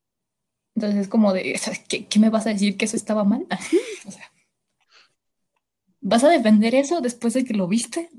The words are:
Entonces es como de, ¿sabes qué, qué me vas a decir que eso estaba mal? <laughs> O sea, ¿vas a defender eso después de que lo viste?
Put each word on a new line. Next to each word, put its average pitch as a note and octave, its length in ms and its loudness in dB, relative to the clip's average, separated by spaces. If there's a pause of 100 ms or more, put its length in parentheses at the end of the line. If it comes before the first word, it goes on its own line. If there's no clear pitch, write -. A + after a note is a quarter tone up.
(760)
Entonces G#3 260 -2
es F#3+ 60 -6
como G#3 260 2
de, F3+ 240 -4
¿sabes - 300 -8
qué, - 200 -8
qué - 120 0
me A3 100 6
vas A3 180 -2
a A3 40 -2
decir G3+ 260 -2
que - 80 -2
eso A3 120 -4
estaba G#3+ 260 -4
mal? A#3+ 260 0
<laughs> G#4 580 -4
O F#3+ 40 -18
sea, - 200 -20 (1700)
¿vas A3 240 2
a D4+ 40 8
defender A3+ 460 4
eso C#4+ 240 0
después A#3+ 340 -4
de C4 120 0
que A#3+ 80 -4
lo F#3+ 160 -2
viste? C#4 500 -4